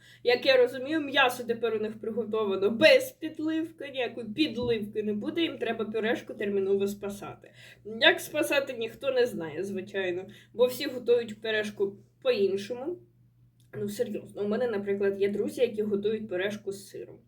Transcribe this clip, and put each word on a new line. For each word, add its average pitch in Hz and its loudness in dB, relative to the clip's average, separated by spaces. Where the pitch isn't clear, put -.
Як 240 2
я 269 8
розумію, 254 2
м'ясо 262 2
тепер 226 -2
у 214 0
них 214 -6
приготовано 208 0
без 269 6
підливки, 320 -6
ніякої 240 -4
підливки 226 0
не 214 0
буде, 294 -2
їм 302 -2
треба 226 -2
пюрешку 220 -2
терміново 196 0
спасати. - -8
Як 339 6
спасати, 302 0
ніхто 247 -6
не 247 4
знає, 165 -6
звичайно, 190 -4
бо 240 6
всі 277 0
готують 240 0
пюрешку 208 0
по-іншому. 240 0
Ну, 208 -4
серйозно, 208 -4
у 208 -2
мене, 240 0
наприклад, 202 0
є 202 4
друзі, 214 -2
які 214 2
готують 208 0
пюрешку 196 -4
з - -12
сиром. - -14